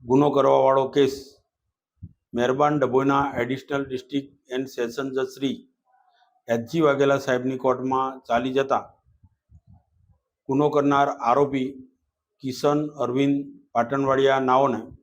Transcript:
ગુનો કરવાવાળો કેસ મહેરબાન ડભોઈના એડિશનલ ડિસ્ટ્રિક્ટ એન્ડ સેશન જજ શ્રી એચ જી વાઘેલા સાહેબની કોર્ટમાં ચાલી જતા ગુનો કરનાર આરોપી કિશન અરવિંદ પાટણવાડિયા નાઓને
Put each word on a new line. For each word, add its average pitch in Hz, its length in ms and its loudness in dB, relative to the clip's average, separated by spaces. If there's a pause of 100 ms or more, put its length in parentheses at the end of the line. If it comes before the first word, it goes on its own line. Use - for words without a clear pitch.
ગુનો 131 280 4
કરવાવાળો 135 580 4
કેસ 139 240 2 (1200)
મહેરબાન 131 420 2
ડભોઈના 135 460 2 (160)
એડિશનલ 135 460 -6
ડિસ્ટ્રિક્ટ 135 500 -8 (180)
એન્ડ 131 160 -6
સેશન 127 420 -6
જજ 131 180 -4
શ્રી 135 300 -6 (920)
એચ 117 160 -2
જી 165 180 -2
વાઘેલા 139 360 2
સાહેબની 131 400 -2
કોર્ટમાં 131 640 -2
ચાલી 127 300 -2
જતા 139 280 0 (1700)
ગુનો 139 200 2
કરનાર 143 400 2
આરોપી 135 600 0 (760)
કિશન 143 380 0 (160)
અરવિંદ 135 400 0 (320)
પાટણવાડિયા 135 720 2
નાઓને 127 400 2 (220)